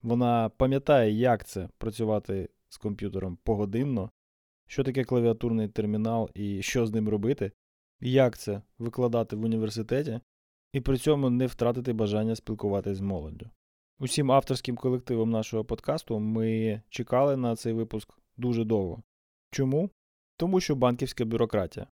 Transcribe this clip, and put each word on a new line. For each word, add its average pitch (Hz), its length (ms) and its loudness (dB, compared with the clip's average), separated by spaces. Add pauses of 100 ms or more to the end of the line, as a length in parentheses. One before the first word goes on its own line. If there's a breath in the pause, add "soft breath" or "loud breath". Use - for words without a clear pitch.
Вона 117 460 2
пам'ятає, 135 640 4
як 117 320 2
це 90 240 -8 (100)
працювати 107 720 -2 (200)
з - 80 -20
комп'ютером 98 680 -6
погодинно, 107 680 0 (560)
що - 180 -2
таке 131 200 0
клавіатурний 117 640 2
термінал 107 680 -2
і 101 280 -4
що 120 240 0
з 107 60 -4
ним 107 160 0
робити, 104 440 0 (480)
як 127 380 4
це 101 240 -6 (160)
викладати 117 580 0
в 107 60 -4
університеті 113 800 -2 (520)
і 139 80 -2
при 131 180 0
цьому 143 320 2
не 127 160 2
втратити 120 460 0
бажання 110 440 0
спілкуватись 101 600 -4
з - 20 -6
молоддю. 87 500 -6 (480)
Усім 135 340 0
авторським 131 440 2
колективом 123 540 0
нашого 110 340 -2
подкасту 117 560 -4
ми 110 680 0
чекали 135 480 2
на 120 200 0
цей 113 160 -4
випуск 113 400 -6 (240)
дуже 117 280 0
довго. 101 380 0 (480)
Чому? 139 400 0 (460)
Тому 185 240 2
що 151 160 0
банківська 123 480 0
бюрократія. 110 680 -2